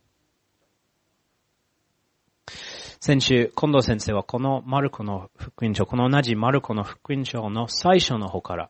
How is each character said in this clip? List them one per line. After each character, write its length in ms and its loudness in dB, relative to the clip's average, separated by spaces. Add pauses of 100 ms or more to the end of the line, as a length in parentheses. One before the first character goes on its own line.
(3000)
先 160 4
週、 380 4
近 140 0
藤 120 6
先 160 0
生 140 -4
は 80 0
こ 160 -6
の 260 -2
マ 160 0
ル 120 0
コ 120 -10
の 320 -6
福 300 -8
音 80 0
書、 140 0
こ 80 -4
の 120 4
同 140 4
じ 140 0
マ 160 2
ル 100 2
コ 140 -6
の 80 -2
福 300 -10
音 120 -4
書 240 -6
の 180 -4
最 320 4
初 200 0
の 80 -4
方 160 -6
か 120 -6
ら 140 -6